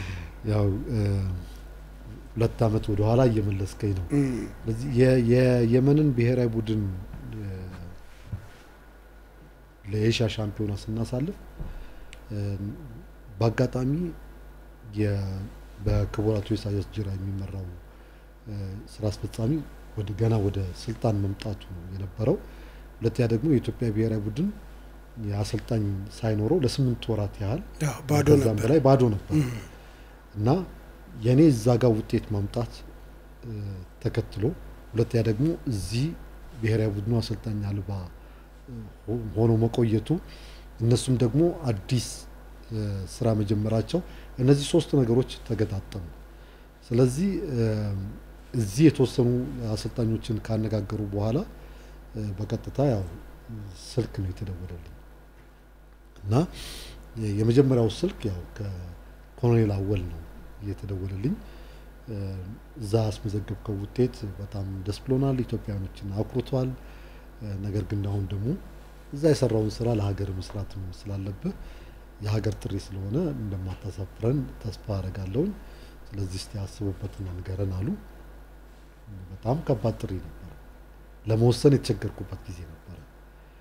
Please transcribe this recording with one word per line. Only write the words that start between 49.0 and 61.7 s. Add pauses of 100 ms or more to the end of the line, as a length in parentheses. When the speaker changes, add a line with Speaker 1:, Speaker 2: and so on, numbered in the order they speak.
Speaker 1:
አሰልጣኞችን
ካነጋገሩ
በኋላ፣ (760)
እ፣ (120)
በቀጥታ
ያው (800)
ስልክ
ነው
የተደወለልኝ። (1300)
እና (1000)
የመጀመሪያው
ስልክ
ያው (120)
ከኮሎኔል
አወል
ነው (420)
የተደወለልኝ። (680)